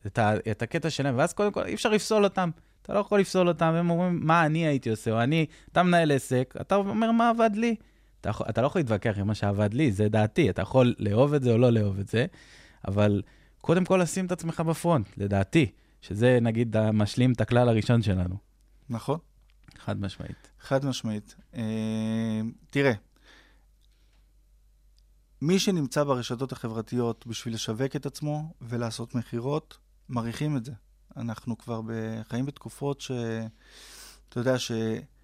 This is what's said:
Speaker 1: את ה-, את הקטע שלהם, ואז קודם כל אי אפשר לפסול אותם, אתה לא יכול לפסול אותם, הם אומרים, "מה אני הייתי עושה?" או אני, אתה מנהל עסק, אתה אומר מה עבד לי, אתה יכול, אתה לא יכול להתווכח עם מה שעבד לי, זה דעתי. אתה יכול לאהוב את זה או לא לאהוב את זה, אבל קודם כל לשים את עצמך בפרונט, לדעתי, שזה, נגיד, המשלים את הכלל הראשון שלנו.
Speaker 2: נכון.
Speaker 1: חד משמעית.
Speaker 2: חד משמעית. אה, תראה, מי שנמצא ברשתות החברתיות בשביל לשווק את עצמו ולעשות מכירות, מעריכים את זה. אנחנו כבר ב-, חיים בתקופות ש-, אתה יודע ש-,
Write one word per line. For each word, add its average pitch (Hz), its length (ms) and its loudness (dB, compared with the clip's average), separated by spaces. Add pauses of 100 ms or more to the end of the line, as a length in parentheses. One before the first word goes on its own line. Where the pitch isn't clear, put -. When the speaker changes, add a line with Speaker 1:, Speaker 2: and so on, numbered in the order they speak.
Speaker 1:
את 101 120 -8
ה-, 107 160 2 (160)
את 104 120 -4
הקטע 156 280 -4
שלהם, 135 280 -2
ואז 165 140 2
קודם 208 200 -2
כל 92 120 -4
אי 95 100 -6
אפשר 214 160 0
לפסול 214 340 2
אותם, 185 260 0 (320)
אתה - 120 -8
לא 202 40 2
יכול 202 220 2
לפסול 185 280 2
אותם, 165 260 2
הם 170 160 0
אומרים, 175 320 0
"מה 160 240 4
אני 160 200 0
הייתי 135 240 0
עושה?" 110 200 -2
או 113 100 2
אני, 151 260 2 (260)
אתה 175 100 4
מנהל 170 300 4
עסק, 127 480 0
אתה - 140 -2
אומר 202 360 0
מה 233 180 4
עבד 226 260 4
לי, 226 220 0 (440)
אתה - 80 -6
יכול, - 200 -4
אתה 113 140 0
לא 131 40 4
יכול 170 140 0
להתווכח 110 380 0
עם 98 80 -2
מה 107 80 0
שעבד 101 400 0
לי, 135 180 2
זה 104 160 2
דעתי. 107 420 2
אתה 92 120 -2
יכול 123 360 4
לאהוב 110 360 2
את 143 80 0
זה 123 100 4
או 110 60 4
לא 123 140 6
לאהוב 101 260 2
את 98 100 -6
זה, 117 180 0 (640)
אבל 101 340 2 (380)
קודם 180 240 2
כל 185 180 2
לשים 185 240 -2
את 175 60 -4
עצמך 165 280 -6
בפרונט, 160 560 0
לדעתי, 101 560 2 (280)
שזה, 120 420 2
נגיד, 113 340 0
המשלים 110 560 2
את - 80 0
הכלל 120 280 4
הראשון 113 340 4
שלנו. 92 340 -2 (520)
Speaker 2:
נכון. 131 300 -4 (600)
Speaker 1:
חד 101 220 -8
משמעית. - 500 -12 (100)
Speaker 2:
חד 135 240 -2
משמעית. 110 520 -6 (180)
אה, 110 840 -4 (300)
תראה, 139 220 2 (2500)
מי 175 160 2
שנמצא 156 460 0
ברשתות 127 480 -4
החברתיות 117 720 -4
בשביל 113 280 -8
לשווק 123 420 -4
את 143 100 -8
עצמו 151 540 -8
ולעשות 117 540 -8
מכירות, 123 640 -6 (300)
מעריכים 123 480 -4
את 117 80 -4
זה. 135 80 -14 (440)
אנחנו 117 420 -8
כבר 113 220 -8
ב-, 110 480 -8
חיים 123 180 -4
בתקופות 139 540 -8
ש-, - 100 -12 (1200)
אתה - 120 -6
יודע 127 180 2
ש-, 120 140 -6 (520)